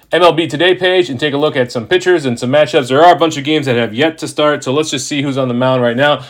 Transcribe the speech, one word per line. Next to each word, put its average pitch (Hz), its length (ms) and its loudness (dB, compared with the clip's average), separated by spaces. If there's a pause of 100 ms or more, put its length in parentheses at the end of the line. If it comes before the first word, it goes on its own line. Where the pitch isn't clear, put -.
(140)
M 165 100 2
L 170 100 6
B 165 120 -2
Today 156 300 0
page 180 340 0
and 131 80 -6
take 147 160 -4
a 143 40 -2
look 147 180 -2
at 123 160 -2
some 113 160 -8
pitchers 180 380 2
and 120 120 -4
some 123 120 -6
matchups. 143 400 2
There 135 120 2
are 175 140 8
a - 20 0
bunch 165 200 -2
of 139 80 -8
games 151 200 0
that 123 120 0
have 113 160 -2
yet 156 240 -2
to 147 100 -8
start, 147 340 0
so 131 120 -4
let's 156 160 -2
just 135 180 -6
see 143 140 -4
who's 139 160 -4
on 131 100 0
the 123 60 -2
mound 127 280 0
right 120 140 0
now. 139 340 0